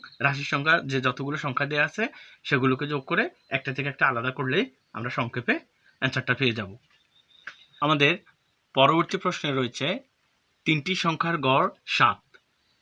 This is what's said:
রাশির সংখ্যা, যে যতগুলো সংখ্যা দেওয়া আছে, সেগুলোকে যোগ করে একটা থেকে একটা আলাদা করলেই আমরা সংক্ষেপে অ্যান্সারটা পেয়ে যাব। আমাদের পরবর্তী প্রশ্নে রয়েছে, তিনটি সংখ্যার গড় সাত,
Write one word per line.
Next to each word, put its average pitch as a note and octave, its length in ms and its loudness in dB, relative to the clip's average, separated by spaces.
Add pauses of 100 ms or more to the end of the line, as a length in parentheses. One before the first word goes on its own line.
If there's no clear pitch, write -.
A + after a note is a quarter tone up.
(200)
রাশির C#3 240 0
সংখ্যা, D#3 360 2
যে C3+ 200 -2
যতগুলো C3+ 360 -2
সংখ্যা C#3+ 300 -2
দেওয়া D3 180 0
আছে, G#3 220 -4 (380)
সেগুলোকে C3 420 2
যোগ D3 180 -4
করে G#3 240 0 (200)
একটা C3+ 240 -6
থেকে C#3 160 -4
একটা C#3+ 180 0
আলাদা B2 240 0
করলেই C#3+ 400 -2 (220)
আমরা A#2 180 -8
সংক্ষেপে B2 420 -2 (460)
অ্যান্সারটা C3 360 -2
পেয়ে B2 180 0
যাব। G#2 240 -8 (1040)
আমাদের D3 380 2 (560)
পরবর্তী D#3 420 4
প্রশ্নে E3 360 -2
রয়েছে, C3+ 460 -2 (680)
তিনটি D#3 300 0
সংখ্যার E3+ 440 -2
গড় C#3 300 2 (180)
সাত, - 520 0 (440)